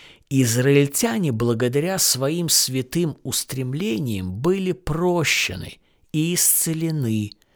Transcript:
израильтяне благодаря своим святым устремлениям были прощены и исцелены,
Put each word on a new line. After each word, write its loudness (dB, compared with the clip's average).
израильтяне 2
благодаря 0
своим 0
святым 0
устремлениям -4
были 0
прощены -2
и 0
исцелены, 0